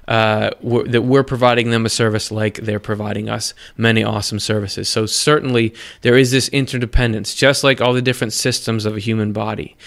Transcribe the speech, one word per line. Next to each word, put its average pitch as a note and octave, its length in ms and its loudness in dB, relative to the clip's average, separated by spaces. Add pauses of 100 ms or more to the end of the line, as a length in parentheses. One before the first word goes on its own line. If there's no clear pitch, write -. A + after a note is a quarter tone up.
uh, G#2+ 420 2 (120)
we're, A#2+ 260 0
that A#2 160 2
we're C3 200 4
providing A#2+ 460 2
them A2+ 160 2
a A2 40 0
service A2 420 0
like G#2+ 240 -2
they're G#2 240 -4
providing G#2 500 -6
us A2 240 -6 (240)
many A2+ 260 2
awesome G#2+ 360 -2
services. G2+ 500 -4
So A2 160 -2
certainly B2 680 0 (260)
there B2 160 6
is C3 140 6
this C3 180 0
interdependence, A#2+ 840 -2
just C3+ 280 2
like C3+ 160 2
all B2 140 4
the B2+ 80 0
different B2 320 -2
systems A2+ 520 -2
of G#2+ 120 -2
a - 20 -6
human G#2+ 320 -2
body, G#2 560 -6